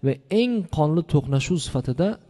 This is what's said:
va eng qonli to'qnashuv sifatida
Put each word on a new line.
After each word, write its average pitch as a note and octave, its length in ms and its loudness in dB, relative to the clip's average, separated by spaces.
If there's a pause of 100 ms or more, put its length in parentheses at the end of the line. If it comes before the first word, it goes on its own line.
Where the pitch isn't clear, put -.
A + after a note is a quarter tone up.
va C3+ 100 0 (140)
eng A#3+ 260 2 (140)
qonli D#3 360 2
to'qnashuv C#3 540 0
sifatida C3+ 500 -2 (220)